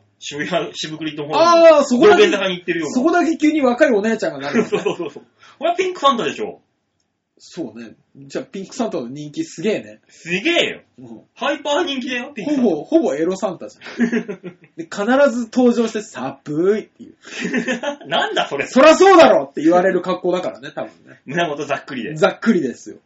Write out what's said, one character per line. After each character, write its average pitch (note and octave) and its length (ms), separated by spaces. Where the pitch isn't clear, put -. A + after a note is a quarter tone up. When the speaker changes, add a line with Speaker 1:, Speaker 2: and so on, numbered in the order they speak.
Speaker 1:
渋 D3 280
谷、 E3 260
渋 D#3 240
栗 D3+ 180
の D3 100
方 D3 40
に D#3+ 80
Speaker 2:
あ E4 440
ー、 - 20
そ A#3+ 140
こ E4 100
だ G#4 100
け、 - 100
Speaker 1:
道 - 20
玄 - 20
坂 - 160
に C#4+ 100
行 F3 40
っ - 40
て F3 80
る E3 60
よ D#3 60
う - 40
な。 - 40
Speaker 2:
そ B3+ 100
こ E4+ 80
だ F4 140
け E4 120
急 D4+ 140
に D4+ 100
若 B3 260
い C4+ 40
お G3 100
姉 A3+ 160
ち F#3+ 80
ゃ E3 40
ん - 40
が C3+ 60
な C#3 120
る A#3+ 60
の G#3 60
ね。 - 60
Speaker 1:
<laughs> - 0
そ G3+ 80
う - 40
そ E3+ 80
う C#3+ 60
そ C3 80
う。 - 40
こ C#4 60
れ F4 60
は E4+ 40
ピ F#4 120
ン F4+ 60
ク - 60
サ C#4 140
ン A#3 40
タ F#3+ 60
で C#3 100
し - 80
ょ。 F#2+ 200
Speaker 2:
そ C3 320
う A#2 80
ね。 A2 140
じ C#3 200
ゃ - 40
あ - 20
ピ G3 200
ン - 40
ク - 80
サ A3+ 120
ン G3 40
タ F3 80
の A#2 80
人 D3 240
気 D#3 140
す - 160
げ G3 140
え C#3 60
ね。 G#2+ 280
Speaker 1:
す - 200
げ G#3 220
え C#4 200
よ。 - 100
Speaker 2:
う B2+ 80
ん。 A2 160
Speaker 1:
ハ C#4+ 180
イ - 100
パ D4 140
ー F4 80
人 C4+ 160
気 A#3+ 80
だ B3 80
よ、 C4 160
ピ G3+ 100
ン - 40
ク D4+ 60
サ C4+ 60
ン A#3+ 60
タ。 G3+ 40
Speaker 2:
ほ D#3+ 60
ぼ、 D3 80
ほ D#4+ 160
ぼ G3 160
エ D#3 80
ロ F#3 140
サ G#3 140
ン - 80
タ G#2 100
じ - 100
ゃ - 20
ん。 - 40
Speaker 1:
<laughs> - 400
Speaker 2:
で、 E3 80
必 G3+ 220
ず A#3 220
登 B3 200
場 A#3 140
し - 60
て、 G#3+ 100
「寒 D3+ 760
い」 - 40
っ - 60
て - 140
い - 60
う。 - 60
Speaker 1:
<laughs> C#4+ 500
な - 200
ん G4 60
だ - 140
そ C#3+ 80
れ。 C3 100
Speaker 2:
「そ B3+ 140
ら D#4 160
そ F#4+ 160
う F4+ 40
だ C4+ 120
ろ」 D3 200
っ - 40
て - 80
言 D#3+ 100
わ F3+ 100
れ F#3 120
る F3+ 80
格 F3+ 220
好 F3+ 100
だ F3+ 80
か - 100
ら - 80
ね、 C#3+ 160
多 C3+ 80
分 A2+ 60
ね。 - 160
Speaker 1:
胸 E3+ 220
元 D3 160
ざ C3+ 120
っ - 100
く C#3+ 100
り A2+ 80
で。 F#2+ 120
Speaker 2:
ざ D#3+ 160
っ - 80
く A3+ 120
り F3+ 100
で A#2+ 120
す - 160
よ。 F2+ 160